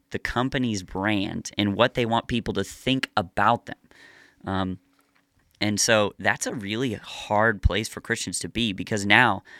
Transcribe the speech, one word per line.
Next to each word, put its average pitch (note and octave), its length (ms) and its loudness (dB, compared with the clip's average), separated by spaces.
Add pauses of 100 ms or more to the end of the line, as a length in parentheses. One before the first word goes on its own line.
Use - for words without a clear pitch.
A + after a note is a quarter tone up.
(100)
the - 80 -6
company's B2 640 -2
brand F#2+ 760 -4
and G2+ 160 2
what A2+ 200 4
they A#2+ 120 0
want A2+ 220 -2
people A2+ 260 -2
to G2 80 0
think - 540 -2
about G#2+ 500 0
them. - 120 -12 (680)
Um, F#2+ 340 -2 (840)
and G#2 200 0
so G#2+ 380 4
that's G2+ 280 0
a C4 80 -6
really A2 400 -4
hard G#2 680 0
place G#2 260 2
for - 120 -12
Christians - 400 -4
to F2+ 80 -6
be, A2 240 -2
because G2 340 -4
now G#2 360 6 (180)